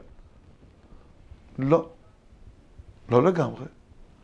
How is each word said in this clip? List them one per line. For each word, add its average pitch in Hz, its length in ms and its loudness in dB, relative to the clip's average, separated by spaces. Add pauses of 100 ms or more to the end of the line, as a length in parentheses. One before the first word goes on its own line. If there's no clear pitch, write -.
(1600)
לא, 147 300 2 (1200)
לא 123 140 4
לגמרי. 139 420 -2 (580)